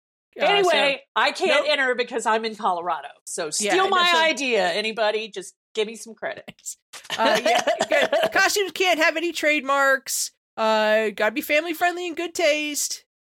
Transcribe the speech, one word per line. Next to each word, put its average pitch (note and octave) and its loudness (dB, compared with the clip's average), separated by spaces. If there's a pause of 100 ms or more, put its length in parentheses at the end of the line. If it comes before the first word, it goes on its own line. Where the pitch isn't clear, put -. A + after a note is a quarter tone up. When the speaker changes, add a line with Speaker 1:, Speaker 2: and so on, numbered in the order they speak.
(400)
Speaker 1:
Uh, - -
so C#4+ 2
Speaker 2:
Anyway, D#4+ 2
I B3+ 2
can't D4+ 2
Speaker 1:
Nope. - -8
Speaker 2:
enter C4+ 2
because A#3+ -4
I'm A3+ 2
in A3 -8
Colorado. F3 -2 (180)
So - -6
Speaker 1:
Yeah, D#3 -8
Speaker 2:
steal G3+ 0
Speaker 1:
no, F#4+ 2
Speaker 2:
my F4 4
Speaker 1:
so E4+ 4
Speaker 2:
idea, B3 2
anybody. G#3+ -2
Just G3 -14 (200)
give A3 0
me A3+ -12
some A3 -18
credit. - -12 (420)
Speaker 1:
Uh, C#4+ 2
yeah, - 2 (140)
Speaker 2:
<laughs> D#4+ -2
Speaker 1:
good. D4+ 2
Costumes F#4+ 2
can't F4+ 2
have D#4+ 2
any E4+ -2
trademarks. C#4 0 (240)
Uh, A3 2
gotta G#3+ 0
be C#4 -4
family D#4 0
friendly F4 -2
and D#4 -8
good E4+ -6
taste. D4+ -2 (200)